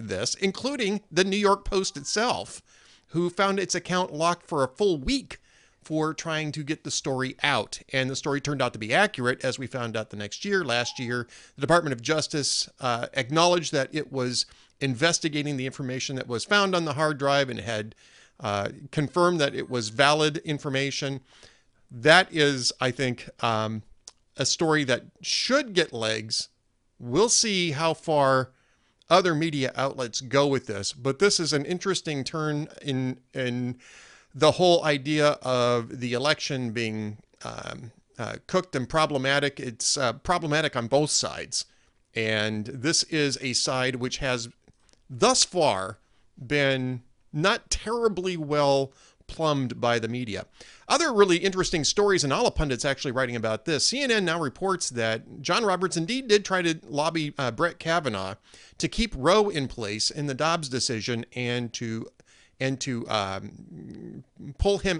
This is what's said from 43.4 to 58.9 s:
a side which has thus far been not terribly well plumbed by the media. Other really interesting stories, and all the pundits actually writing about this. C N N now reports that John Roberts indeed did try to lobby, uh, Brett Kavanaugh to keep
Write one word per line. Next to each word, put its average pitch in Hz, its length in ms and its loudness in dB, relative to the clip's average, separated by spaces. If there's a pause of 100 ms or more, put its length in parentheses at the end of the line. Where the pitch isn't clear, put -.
a 131 120 -2
side 131 420 0
which 123 220 -4
has 123 320 -2 (600)
thus 214 340 4
far 107 540 0 (480)
been 131 560 0 (320)
not 190 380 0
terribly 202 680 -2
well 143 540 2 (340)
plumbed 143 560 -2
by 120 160 4
the 110 120 -4
media. 113 360 -6 (420)
Other 294 240 2
really 202 260 6
interesting 180 460 0
stories, 202 400 2
and 139 80 0
all 185 120 2
the 220 80 4
pundits 139 340 0
actually 135 280 -2
writing 120 240 -2
about 110 280 -2
this. 151 220 2
C 269 160 0
N 254 80 2
N 208 140 2
now 170 140 0
reports 175 520 -2
that 113 500 -2
John 180 240 0
Roberts 185 320 0
indeed 240 300 -2
did 208 180 4
try 185 160 0
to 170 140 0 (120)
lobby, 151 520 -2
uh, 127 100 0
Brett 160 300 -2
Kavanaugh 117 560 -2 (420)
to 165 100 0
keep 226 300 -2